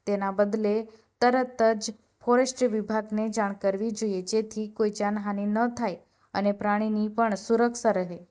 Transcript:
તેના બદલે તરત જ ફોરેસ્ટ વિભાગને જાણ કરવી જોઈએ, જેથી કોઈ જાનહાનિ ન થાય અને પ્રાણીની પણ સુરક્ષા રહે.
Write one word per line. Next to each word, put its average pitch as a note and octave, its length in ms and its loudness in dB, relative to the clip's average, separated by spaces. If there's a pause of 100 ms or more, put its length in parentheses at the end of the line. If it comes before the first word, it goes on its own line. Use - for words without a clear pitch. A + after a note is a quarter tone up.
તેના G3 300 -2
બદલે G#3 440 2 (460)
તરત B3+ 400 2 (140)
જ G#3+ 180 -8 (260)
ફોરેસ્ટ B3+ 440 2
વિભાગને G#3+ 680 -2
જાણ G#3+ 260 -2
કરવી G3 360 -2
જોઈએ, G#3 300 -2
જેથી G#3+ 480 -2
કોઈ G#3+ 220 0
જાનહાનિ G#3 540 -2
ન G#3 120 0 (120)
થાય A#3 300 -4 (340)
અને G3+ 200 2
પ્રાણીની G#3+ 560 0
પણ A3 260 2
સુરક્ષા A#3 580 2
રહે. F3+ 240 -2 (140)